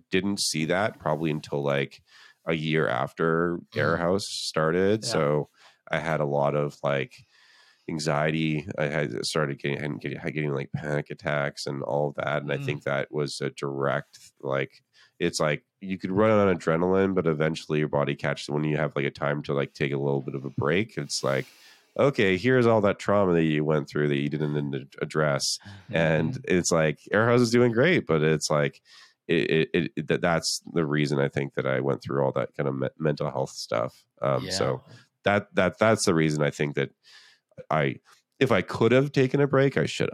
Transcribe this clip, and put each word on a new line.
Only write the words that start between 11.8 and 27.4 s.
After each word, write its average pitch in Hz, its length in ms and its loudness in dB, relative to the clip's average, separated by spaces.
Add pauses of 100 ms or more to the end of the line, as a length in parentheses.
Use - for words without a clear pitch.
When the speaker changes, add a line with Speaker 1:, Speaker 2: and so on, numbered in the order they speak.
Speaker 1:
all 73 340 -2
that. 71 260 -2
And 71 80 -8
I 71 60 0
Speaker 3:
Mm. 69 80 -8
Speaker 1:
think 73 200 -6
that 69 280 -4
was 73 280 -4
a 67 100 -4
direct, 69 680 -4 (220)
like, 67 420 -4 (360)
it's 85 200 -2
like 76 260 0 (180)
you 95 160 -6
could 92 140 -6
run 107 180 4
on 101 260 4
adrenaline, 92 580 2
but 87 120 0
eventually 78 520 0
your 76 100 0
body 71 260 0
catches 71 340 -4
when 73 160 -2
you 76 140 0
have, 76 180 -2
like, 71 80 0
a 69 60 -2
time 73 320 -4
to, 73 100 -6
like, 69 220 -2
take 69 180 -4
a 69 60 -2
little 69 240 0
bit 69 120 -8
of 67 120 -8
a 67 40 -8
break. 85 460 -2
It's - 260 -6
like, 67 240 0 (520)
okay, 113 380 4
here's 123 300 4
all 113 160 6
that 98 160 2
trauma 101 360 2
that 82 100 4
you 76 200 2
went 76 240 0
through 73 200 0
that 71 80 2
you 71 120 -2
didn't 73 460 -2
ad-, 67 280 -10
address. 76 560 -2 (320)
And 80 440 2
Speaker 2:
Mm-hmm. - 240 0
Speaker 1:
it's 85 120 0
like, 78 300 2 (100)
Air 107 160 2
House 120 140 4